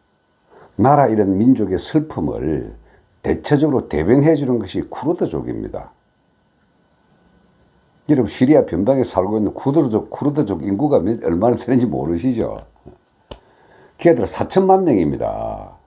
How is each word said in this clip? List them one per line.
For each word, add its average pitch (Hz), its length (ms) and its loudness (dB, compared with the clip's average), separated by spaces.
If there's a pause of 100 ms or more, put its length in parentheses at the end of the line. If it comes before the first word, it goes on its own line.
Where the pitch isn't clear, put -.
(760)
나라 135 320 4
잃은 101 300 2
민족의 107 400 2
슬픔을 69 1000 -4 (460)
대체적으로 - 680 0
대변해 131 460 2
주는 127 220 -2
것이 98 320 -6
쿠르드족입니다. 98 1000 -6 (2250)
여러분, 131 200 2
시리아 131 380 4
변방에 120 380 0
살고 98 340 -2
있는 104 160 -2
쿠르드족, 139 560 0
쿠르드족 139 540 -4
인구가 117 360 0
몇, 117 240 -2
얼마나 101 340 0
되는지 123 280 0
모르시죠? 82 800 -4 (1300)
걔들 123 280 4
사천만 190 600 2
명입니다. 104 880 -2 (160)